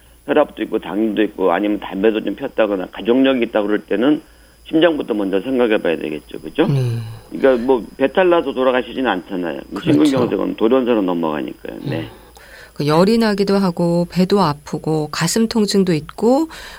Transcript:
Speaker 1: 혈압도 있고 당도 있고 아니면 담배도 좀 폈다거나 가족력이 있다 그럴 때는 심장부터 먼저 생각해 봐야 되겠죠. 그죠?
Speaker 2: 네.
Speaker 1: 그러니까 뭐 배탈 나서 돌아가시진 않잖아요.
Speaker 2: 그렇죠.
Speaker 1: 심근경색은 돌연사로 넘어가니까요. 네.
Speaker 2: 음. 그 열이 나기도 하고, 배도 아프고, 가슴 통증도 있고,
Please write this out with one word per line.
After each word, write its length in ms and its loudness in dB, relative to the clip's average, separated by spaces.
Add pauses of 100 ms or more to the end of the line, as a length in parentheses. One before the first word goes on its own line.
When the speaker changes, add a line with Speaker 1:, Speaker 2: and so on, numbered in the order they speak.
(240)
Speaker 1:
혈압도 380 0
있고 160 -4
당도 440 -2
있고 300 0
아니면 280 -2
담배도 440 0
좀 100 -4
폈다거나 580 -2
가족력이 520 2
있다 180 0
그럴 180 -2
때는 420 0 (440)
심장부터 460 0
먼저 300 -2
생각해 400 0
봐야 140 0
되겠죠. 440 -8
그죠? 260 -2
Speaker 2:
네. 140 0 (500)
Speaker 1:
그러니까 360 2
뭐 180 2 (140)
배탈 320 2
나서 240 2
돌아가시진 520 0
않잖아요. 640 -4
Speaker 2:
그렇죠. 240 -2
Speaker 1:
심근경색은 640 2
돌연사로 460 2
넘어가니까요. 840 -4
네. 140 -4
Speaker 2:
음. 220 -14 (520)
그 120 -4
열이 320 4
나기도 360 2
하고, 560 2
배도 300 2
아프고, 720 -2
가슴 360 0
통증도 460 2
있고, 540 0 (300)